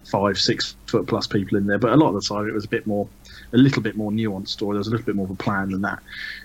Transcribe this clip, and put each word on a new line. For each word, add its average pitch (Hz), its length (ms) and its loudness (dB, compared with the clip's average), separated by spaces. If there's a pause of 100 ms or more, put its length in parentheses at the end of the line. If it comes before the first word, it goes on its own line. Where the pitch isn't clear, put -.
five, 101 320 0
six-foot-plus - 920 -2
people 104 300 0
in 101 80 0
there. 101 120 2
But 113 140 2
a 131 40 6
lot 156 120 8
of 92 60 0
the 98 60 -2
time 104 260 -4
it 110 80 -4
was 104 120 -4
a - 20 -12
bit 110 180 -4
more, 104 220 -2 (440)
a 117 40 4
little 135 260 6
bit 104 140 -4
more 104 160 -2
nuanced, 107 500 -4
or 101 120 -2
there 104 40 0
was 101 80 -2
a 110 40 -4
little 117 160 -2
bit 101 100 -2
more 95 80 0
of 95 80 -4
a - 20 -8
plan 98 360 -2
than 95 120 -4
that. 101 160 -4 (460)